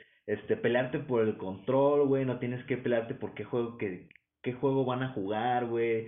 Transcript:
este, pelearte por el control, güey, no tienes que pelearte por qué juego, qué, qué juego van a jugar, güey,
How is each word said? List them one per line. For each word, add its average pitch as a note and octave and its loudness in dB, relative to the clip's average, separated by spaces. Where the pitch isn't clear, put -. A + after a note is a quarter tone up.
este, G#2+ 0
pelearte B2 0
por A#2+ 2
el G#2+ 0
control, C#3 2
güey, C3+ 2
no B2 -2
tienes B2 -4
que B2 -2
pelearte A#2 0
por G2+ -8
qué G#2+ -8
juego, A#2 -4
qué, F#2 -6
qué B2 -4
juego C3+ 0
van B2+ -2
a B2+ -4
jugar, A#2+ -2
güey, A#2 0